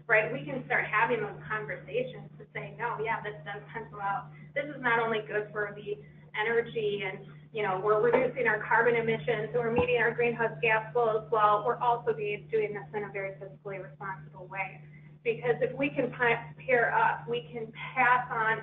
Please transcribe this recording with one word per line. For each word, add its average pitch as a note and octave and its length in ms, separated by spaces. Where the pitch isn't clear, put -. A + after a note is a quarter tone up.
Right? G#3+ 240
We C#4 140
can C4 220
start A3+ 180
having A3 360
those G3+ 280
conversations G#3+ 800
to G#3 140
say, G#3 260
"No, A3+ 240
yeah, A3 200
this G#3 120
does G#3 160
pencil G#3+ 280
out. G3 260
This D4 120
is C4 160
not A#3 180
only A3+ 260
good G#3 260
for G#3 220
the G#3 220
energy A3 680
and, F#3+ 200
you G#3+ 100
know, F#3+ 200
we're G#3+ 180
reducing A#3+ 460
our G#3+ 160
carbon A#3 340
emissions A3 560
and - 20
we're A#3 180
meeting B3 260
our A#3 120
greenhouse A#3 500
gas A3 320
goals, A3+ 380
well, G#3 360
we're A#3 120
also A#3+ 340
be G#3 380
doing G#3 240
this G3+ 100
in G#3 100
a G3 60
very G3 300
fiscally F#3+ 420
responsible F#3+ 640
way." - 340
Because A#3+ 360
if - 160
we C#4+ 120
can C4 220
pa-, - 400
pair A#3+ 260
up, A#3 360
we A#3+ 240
can A3+ 200
pass B3 340
on A3 340